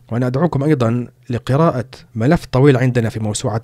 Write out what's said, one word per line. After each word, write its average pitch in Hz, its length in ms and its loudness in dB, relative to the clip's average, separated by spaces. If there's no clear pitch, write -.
وأنا 123 140 -2
أدعوكم 139 360 0
أيضًا 120 440 0
لقراءة 131 540 0
ملف 135 300 0
طويل 135 320 4
عندنا 120 320 0
في 107 120 -6
موسوعة 107 440 -4